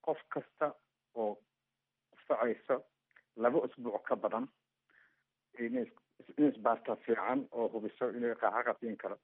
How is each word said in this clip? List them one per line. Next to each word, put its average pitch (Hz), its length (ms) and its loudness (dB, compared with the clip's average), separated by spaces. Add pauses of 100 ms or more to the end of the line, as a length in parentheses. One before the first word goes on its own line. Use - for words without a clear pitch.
Qof 160 140 -2 (100)
kasta - 380 -4 (480)
oo 107 220 0 (720)
qufacayso 123 720 0 (520)
laba 120 300 4
usbuuc 117 420 -6
ka 127 80 2
badan, 110 300 -2 (1120)
in 120 180 -2
is-, - 200 -6 (400)
in 147 140 6
isbaarta 113 440 0
fiican 117 560 0
oo 113 220 0
hubiso 107 400 -4
inay 120 220 -2
qaaxa 113 280 0
qabsiin 113 340 -2
karo. 101 260 -8